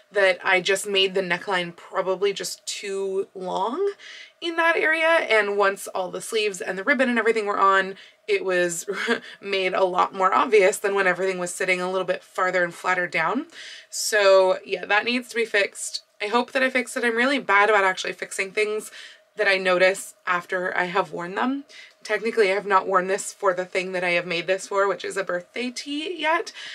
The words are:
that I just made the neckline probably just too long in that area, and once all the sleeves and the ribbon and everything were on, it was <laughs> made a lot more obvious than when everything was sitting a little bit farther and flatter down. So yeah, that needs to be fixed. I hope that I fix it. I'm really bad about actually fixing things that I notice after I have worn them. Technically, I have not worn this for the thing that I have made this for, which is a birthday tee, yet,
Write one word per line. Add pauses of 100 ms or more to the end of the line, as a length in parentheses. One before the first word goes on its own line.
(140)
that
I
just
made
the
neckline
probably
just
too
long (500)
in
that
area,
and
once
all
the
sleeves
and
the
ribbon
and
everything
were
on, (320)
it
was (300)
<laughs>
made
a
lot
more
obvious
than
when
everything
was
sitting
a
little
bit
farther
and
flatter
down. (420)
So
yeah,
that
needs
to
be
fixed. (180)
I
hope
that
I
fix
it.
I'm
really
bad
about
actually
fixing
things (460)
that
I
notice (140)
after
I
have
worn
them. (400)
Technically,
I
have
not
worn
this
for
the
thing
that
I
have
made
this
for,
which
is
a
birthday
tee,
yet, (240)